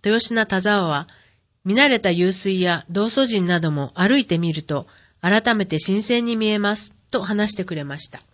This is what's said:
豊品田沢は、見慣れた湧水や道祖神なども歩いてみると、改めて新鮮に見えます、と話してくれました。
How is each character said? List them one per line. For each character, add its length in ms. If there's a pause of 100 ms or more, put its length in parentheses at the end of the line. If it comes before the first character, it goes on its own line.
豊 160
品 260
田 160
沢 260
は、 200 (560)
見 100
慣 160
れ 100
た 120
湧 200
水 300
や 280
道 200
祖 160
神 160
な 180
ど 120
も 240
歩 240
い 60
て 120
み 160
る 80
と、 260 (320)
改 360
め 100
て 140
新 240
鮮 220
に 100
見 120
え 120
ま 160
す、 180 (180)
と 120
話 300
し 20
て 100
く 80
れ 100
ま 140
し 100
た。 140 (120)